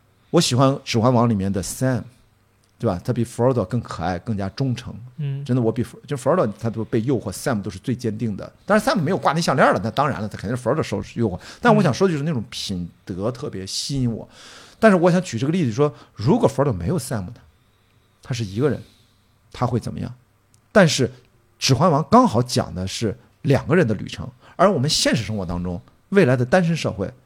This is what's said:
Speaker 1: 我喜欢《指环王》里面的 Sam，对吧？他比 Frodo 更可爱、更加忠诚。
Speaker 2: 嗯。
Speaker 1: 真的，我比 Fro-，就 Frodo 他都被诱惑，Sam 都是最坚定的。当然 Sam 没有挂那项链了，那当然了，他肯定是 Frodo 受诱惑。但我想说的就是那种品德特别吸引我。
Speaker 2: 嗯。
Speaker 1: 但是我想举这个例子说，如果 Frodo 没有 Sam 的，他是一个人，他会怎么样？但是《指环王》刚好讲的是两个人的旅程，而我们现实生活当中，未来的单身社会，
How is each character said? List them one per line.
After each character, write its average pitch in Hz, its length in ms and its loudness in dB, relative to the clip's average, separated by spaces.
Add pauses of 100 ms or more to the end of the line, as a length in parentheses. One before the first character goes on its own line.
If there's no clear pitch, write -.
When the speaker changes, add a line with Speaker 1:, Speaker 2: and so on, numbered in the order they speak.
(300)
Speaker 1:
我 165 100 4
喜 131 160 0
欢 135 140 6 (160)
《指 - 120 -2
环 120 160 4
王》 120 140 4
里 113 80 2
面 98 160 0
的 95 100 -2
Sam， 127 420 -4 (760)
对 117 80 0
吧？ 87 160 -2
他 127 80 -4
比 117 140 0
Frodo 120 400 0
更 - 160 -4
可 - 200 -10
爱、 87 160 -2
更 104 200 -6
加 95 100 -4
忠 131 260 -4
诚。 104 220 -10 (220)
Speaker 2:
嗯。 143 260 -6
Speaker 1:
真 123 100 -4
的， 127 80 2
我 110 80 2
比 113 140 -2
Fro-， - 240 -12
就 143 80 -6
Frodo 139 420 2
他 117 120 -4
都 107 160 -6
被 113 160 0
诱 123 180 0
惑， 104 140 -8
Sam 113 280 -4
都 104 80 -8
是 95 80 -12
最 123 160 -4
坚 107 240 -6
定 110 200 -6
的。 - 120 -12 (160)
当 208 120 2
然 208 100 0
Sam 262 140 0
没 147 100 0
有 175 60 0
挂 143 160 0
那 170 80 -2
项 147 160 0
链 220 160 4
了， 107 100 -2
那 110 80 -2
当 143 160 0
然 92 140 -4
了， 107 80 -6
他 - 80 -14
肯 95 120 -8
定 127 60 -2
是 123 80 -8
Frodo 139 180 0
受 101 220 -4 (120)
诱 113 140 0
惑。 87 80 -8 (220)
但 226 160 6
我 208 80 4
想 147 100 4
说 196 140 2
的 170 60 2
就 147 40 0
是 139 60 -2
那 165 80 -2
种 123 180 -2
品 87 400 -8 (140)
德 98 260 -6
特 131 200 -8
别 95 180 -10
吸 - 340 -6
引 120 80 0
我。 110 220 -8
Speaker 2:
嗯。 - 60 -20 (420)
Speaker 1:
但 220 120 6
是 190 60 6
我 175 140 4
想 180 100 2
举 117 160 -6
这 120 80 -2
个 156 60 0
例 180 120 0
子 120 80 0
说， 139 220 0 (220)
如 160 240 2
果 - 100 4
Frodo 135 240 0
没 87 140 -4
有 165 100 0
Sam 110 300 -6
的， 120 60 -14 (920)
他 - 100 -6
是 117 100 -4
一 98 160 -6
个 147 80 2
人， 113 140 -2 (680)
他 123 160 -2
会 117 120 0
怎 - 140 -8
么 - 60 -10
样？ 98 120 -8 (600)
但 190 160 8
是 127 200 0 (520)
《指 135 160 2
环 170 160 4
王》 147 160 2
刚 254 180 6
好 127 160 2
讲 127 320 -2
的 92 140 -6
是 101 280 -4 (280)
两 - 240 2
个 165 80 4
人 170 120 4
的 107 60 0
旅 - 140 -8
程， - 200 -10 (280)
而 196 160 6
我 160 80 2
们 139 100 0
现 277 260 2
实 123 60 0
生 104 160 -6
活 92 80 -4
当 87 180 -4
中， 90 160 -4 (300)
未 196 160 6
来 127 100 4
的 123 80 2
单 180 200 4
身 165 120 0
社 123 160 -2
会， 92 220 -6 (120)